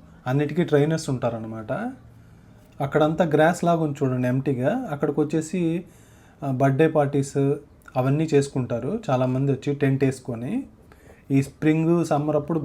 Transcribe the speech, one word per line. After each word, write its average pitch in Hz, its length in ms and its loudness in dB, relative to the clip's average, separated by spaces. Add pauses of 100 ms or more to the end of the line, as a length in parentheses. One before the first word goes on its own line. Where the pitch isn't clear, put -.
(300)
అన్నిటికీ 147 420 0
ట్రైనర్స్ 151 420 2
ఉంటారనమాట. 110 580 -6 (1120)
అక్కడంతా 156 480 2
గ్రాస్ 160 360 4
లాగా 165 180 2
ఉంది 139 140 -8
చూడండి 127 320 0
ఎంప్టీగా, 135 380 0 (240)
అక్కడికి 151 280 0
వచ్చేసి, 160 400 -2 (800)
ఆ, 139 60 -4 (120)
బర్త్‌డే 139 260 4 (100)
పార్టీస్ 139 380 0 (600)
అవన్నీ 139 340 2
చేసుకుంటారు 127 580 0 (200)
చాలామంది 131 440 0
వచ్చి 139 160 -4 (100)
టెంట్ 135 260 2
వేసుకొని. 127 460 -6 (840)
ఈ - 100 6
స్ప్రింగ్, 160 640 2
సమ్మర్ 151 300 0
అప్పుడు 160 240 -2